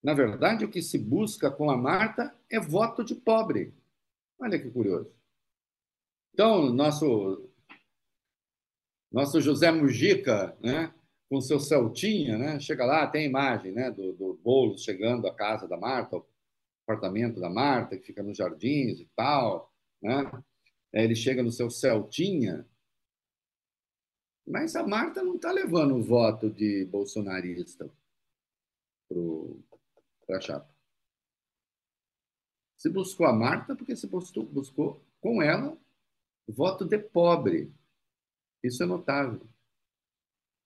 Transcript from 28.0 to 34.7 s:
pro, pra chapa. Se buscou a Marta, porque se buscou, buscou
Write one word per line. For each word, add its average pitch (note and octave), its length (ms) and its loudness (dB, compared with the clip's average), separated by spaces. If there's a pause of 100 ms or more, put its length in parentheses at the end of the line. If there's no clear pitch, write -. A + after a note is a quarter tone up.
pro, E2+ 500 -6 (680)
pra F#2 140 -4
chapa. - 280 -10 (2000)
Se E3 140 0
buscou F3+ 360 0
a B2+ 60 6
Marta, C3 420 0
porque - 220 -8
se - 100 -10
buscou, - 380 -6
buscou - 580 -6 (180)